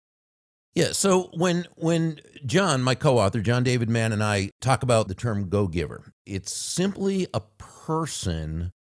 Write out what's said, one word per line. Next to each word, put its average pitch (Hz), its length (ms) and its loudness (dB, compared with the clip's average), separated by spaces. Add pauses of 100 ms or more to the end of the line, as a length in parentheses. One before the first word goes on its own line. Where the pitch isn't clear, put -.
(760)
Yeah, 139 160 2
so 185 440 2
when, 175 400 0
when 165 440 0 (280)
John, 151 340 2
my 127 140 2
co-author, 117 460 4
John 120 220 2
David 123 260 2
Mann, 113 220 2
and 107 120 0
I 101 260 0 (100)
talk 127 220 0
about 117 260 2
the 92 60 -6
term 101 340 -4
go-giver, 87 640 -2 (140)
it's - 260 -8
simply 190 800 -2
a 113 100 -2 (180)
person 87 1120 -6 (240)